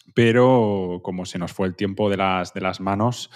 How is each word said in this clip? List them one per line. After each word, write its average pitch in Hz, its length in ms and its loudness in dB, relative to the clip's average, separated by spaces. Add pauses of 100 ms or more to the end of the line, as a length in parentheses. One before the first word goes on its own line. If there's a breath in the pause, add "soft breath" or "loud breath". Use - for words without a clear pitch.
(140)
Pero 113 920 4
como 92 220 -6
se 92 140 -8
nos 85 120 -6
fue 95 160 -4
el 90 80 -4
tiempo 101 340 -2
de 98 80 0
las, 92 360 0
de 95 80 -8
las 92 180 -4
manos, 101 560 -2